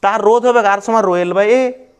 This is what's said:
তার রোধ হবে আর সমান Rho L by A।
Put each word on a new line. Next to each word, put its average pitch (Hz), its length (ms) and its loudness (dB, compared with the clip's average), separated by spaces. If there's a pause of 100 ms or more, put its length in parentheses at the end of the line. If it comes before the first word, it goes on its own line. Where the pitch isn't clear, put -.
তার 208 240 -2
রোধ 226 200 2
হবে 240 120 2 (140)
আর 202 120 -2
সমান 226 220 0
Rho 180 60 0 (160)
L - 80 -4
by 202 100 0 (120)
A। 262 40 -2 (360)